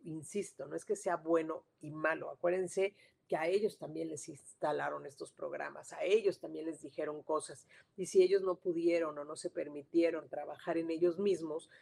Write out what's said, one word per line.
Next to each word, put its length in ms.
insisto, 640
no 80
es 100
que 100
sea 220
bueno 460
y 120
malo. 380
Acuérdense 680
que 80
a 120
ellos 300
también 300
les 220
instalaron 760
estos 280
programas, 580
a 120
ellos 360
también 260
les 160
dijeron 420
cosas. 440
Y 80
si 180
ellos 180
no 140
pudieron 640
o 80
no 100
se 140
permitieron 800
trabajar 480
en 140
ellos 280
mismos, 500